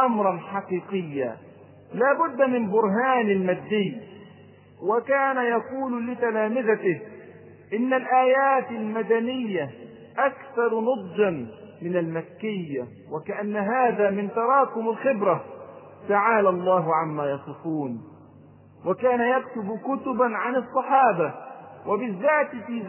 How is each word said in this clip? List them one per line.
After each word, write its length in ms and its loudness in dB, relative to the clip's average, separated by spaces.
أمرا 320 2
حقيقيا، 1000 -4
لا 180 4
بد 300 2
من 280 2
برهان 760 2
مادي". 500 0
وكان 540 2
يقول 720 -2
لتلامذته: 920 0
"إن 180 0
الآيات 760 4
المدنية 1000 -2
أكثر 640 0
نضجا 680 0
من 140 -2
المكية، 880 -4
وكأن 440 -6
هذا 540 2
من 240 -2
تراكم 540 2
الخبرة، 560 0
تعالى 400 4
الله 460 2
عما 360 0
يصفون". 680 -6
وكان 340 2
يكتب 640 -2
كتبا 520 0
عن 200 -2
الصحابة، 800 2
وبالذات 640 0
في 220 -6